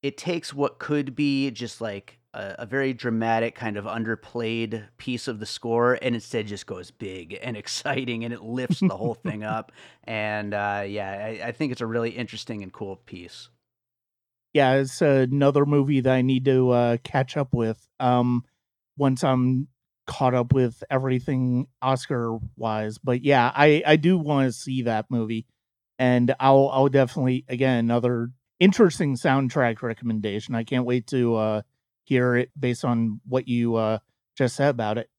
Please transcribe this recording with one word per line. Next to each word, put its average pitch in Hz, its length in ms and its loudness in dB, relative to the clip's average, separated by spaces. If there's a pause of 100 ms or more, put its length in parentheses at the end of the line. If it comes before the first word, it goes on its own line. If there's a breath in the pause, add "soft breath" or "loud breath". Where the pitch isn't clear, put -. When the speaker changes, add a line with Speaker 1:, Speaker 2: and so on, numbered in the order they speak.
Speaker 1:
it 139 140 -6
takes 170 360 -6
what 139 240 -2
could 139 380 -2
be 139 360 0
just, 113 280 -10
like, 104 400 -10 (140)
a, 98 260 -10
a 120 60 -10
very 135 280 -2
dramatic, 113 640 0
kind 107 220 -6
of 104 80 -8
underplayed 113 1000 -6 (100)
piece 123 320 -8
of 110 100 -8
the 110 60 -10
score, 120 560 0
and 120 140 -2
instead 110 320 -6
just 101 180 -10
goes 90 260 -12
big 92 500 -12
and 120 160 -8
<laughs> - 0 -
exciting, 120 680 -6
and 117 80 -6
it 98 80 -12
lifts 123 400 -4
the 185 160 0
whole 113 160 -4
thing 107 300 -10
Speaker 2:
<laughs> 107 140 -4
Speaker 1:
up. 113 140 -10 (320 loud breath)
And, 107 500 -6
uh, 101 320 -2
yeah, 101 260 -8
I, 107 360 -8
I 120 60 -8
think 143 180 -4
it's 120 80 -8
a 120 80 -4
really 117 220 -2
interesting 107 520 -10
and 95 120 -14
cool 98 240 -10
piece. - 500 -18 (1040)
Speaker 2:
Yeah, 135 220 4
it's 135 260 -2
another 139 640 4
movie 143 360 2
that 131 120 2
I 127 80 2
need 131 220 2
to, 131 280 4
uh, 120 340 4
catch 131 320 -2
up 143 160 -2
with. 113 340 -2 (140)
Um, 123 420 2 (540)
once 135 260 0
I'm 131 460 2 (380)
caught 127 260 0
up 120 180 2
with 127 380 2
everything 127 760 0 (140)
Oscar-wise. 117 1160 -4
But 123 260 -2
yeah, 131 320 4
I, 147 300 6
I 202 100 6
do 175 220 4
wanna 143 340 0
see 131 300 -6
that 110 280 -2
movie. 113 360 -2 (520)
And 123 420 4
I'll, 135 340 6
I'll 135 160 4
definitely, 127 580 2
again, 127 320 0
another 120 520 0 (280)
interesting 175 560 4
soundtrack 131 680 0
recommendation. 110 720 -4
I 113 100 -2
can't 127 220 -2
wait 123 220 -2
to, 120 280 0
uh, 107 260 0 (420)
hear 123 320 2
it 123 240 0
based 123 240 -2
on 117 440 0
what 127 200 -2
you, 117 280 0
uh, 110 240 0 (380)
just 127 180 0
said 143 140 2
about 110 280 -2
it. 113 220 -8